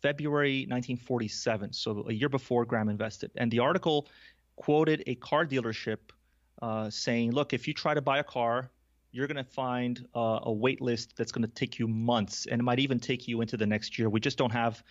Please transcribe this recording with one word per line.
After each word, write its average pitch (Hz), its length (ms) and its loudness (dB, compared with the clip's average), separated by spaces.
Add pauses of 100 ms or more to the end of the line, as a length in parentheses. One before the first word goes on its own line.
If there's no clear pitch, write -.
February 143 680 0
nineteen 123 280 -4
forty-seven, 113 720 -2
so - 360 -6
a 117 60 -2
year 127 160 0
before 127 360 0
Graham 113 240 0
invested. 104 480 -6
And 117 120 0
the 113 100 2
article 151 480 2 (500)
quoted 156 500 4
a 127 80 -2
car 156 300 2
dealership, 117 520 -2 (640)
uh, 110 280 -4
saying, 117 420 0
"Look, 139 220 0
if 127 140 -4
you 151 60 -4
try 151 200 0
to 147 80 2
buy 139 180 2
a 147 40 0
car, 123 480 0 (400)
you're 131 160 -2
gonna 143 160 -6
find, 123 720 -2
uh, 113 300 2
a 117 80 -2
wait 120 300 2
list 117 360 -2
that's 117 140 -2
gonna 117 160 0
take - 320 -4
you 113 80 2
months, 113 580 0
and 117 160 -2
it - 20 2
might 123 160 4
even 135 200 2
take 127 280 -2
you 117 140 -2
into 113 160 -2
the 107 80 2
next 107 320 -2
year. 113 120 2
We 110 100 2
just 131 180 -2
don't 127 140 2
have 117 380 0